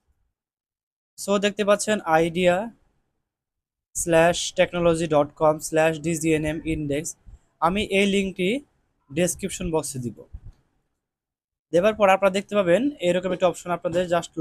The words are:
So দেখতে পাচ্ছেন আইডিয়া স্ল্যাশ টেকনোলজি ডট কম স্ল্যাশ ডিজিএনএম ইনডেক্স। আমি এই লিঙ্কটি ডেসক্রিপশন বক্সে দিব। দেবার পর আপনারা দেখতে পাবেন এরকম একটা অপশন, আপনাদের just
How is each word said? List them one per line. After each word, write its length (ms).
So 80
দেখতে 240
পাচ্ছেন 280
আইডিয়া 400
স্ল্যাশ 340
টেকনোলজি 560
ডট 140
কম 140
স্ল্যাশ 240
ডিজিএনএম 520
ইনডেক্স। 360
আমি 140
এই 160
লিঙ্কটি 360
ডেসক্রিপশন 640
বক্সে 300
দিব। 140
দেবার 260
পর 160
আপনারা 240
দেখতে 200
পাবেন 240
এরকম 260
একটা 160
অপশন, 260
আপনাদের 260
just 180